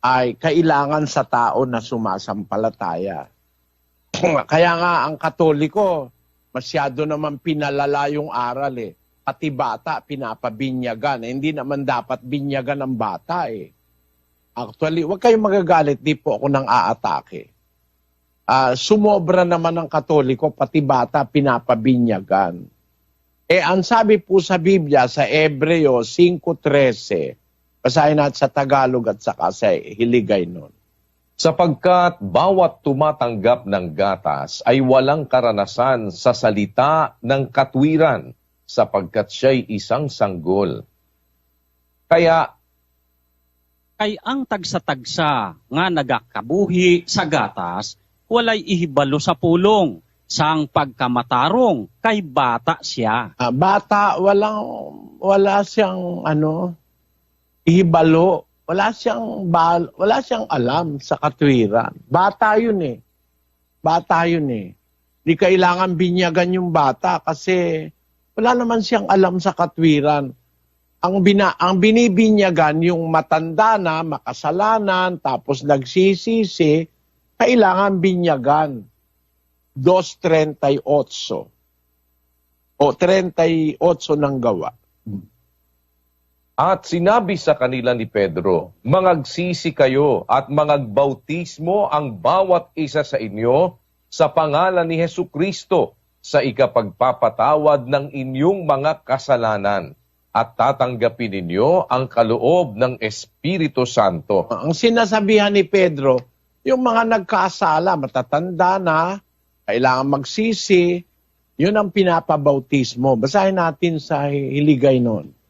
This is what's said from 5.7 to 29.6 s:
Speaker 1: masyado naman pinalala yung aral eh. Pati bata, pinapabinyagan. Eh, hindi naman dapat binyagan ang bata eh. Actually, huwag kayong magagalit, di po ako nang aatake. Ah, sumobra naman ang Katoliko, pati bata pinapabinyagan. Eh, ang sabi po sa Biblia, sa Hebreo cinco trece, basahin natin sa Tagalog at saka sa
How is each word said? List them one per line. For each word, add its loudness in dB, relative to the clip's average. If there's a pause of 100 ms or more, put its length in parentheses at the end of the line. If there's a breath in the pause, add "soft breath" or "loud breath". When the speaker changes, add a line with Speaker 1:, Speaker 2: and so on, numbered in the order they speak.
Speaker 1:
masyado -6
naman -6
pinalala -4
yung -6
aral -6
eh. -12 (320)
Pati -6
bata, -6
pinapabinyagan. -6
Eh, -10
hindi -4
naman -6
dapat -4
binyagan -6
ang -4
bata -6
eh. -12 (800)
Actually, -6
huwag -4
kayong 4
magagalit, 2
di -2
po -4
ako -2
nang -2
aatake. -2 (960)
Ah, 2
sumobra 2
naman 0
ang -6
Katoliko, 0
pati -2
bata 0
pinapabinyagan. 0 (880)
Eh, 4
ang 0
sabi 4
po 0
sa 0
Biblia, 4
sa 0
Hebreo 2
cinco 2
trece, 0 (440)
basahin 2
natin 0
sa 0
Tagalog 0
at -10
saka -4
sa 0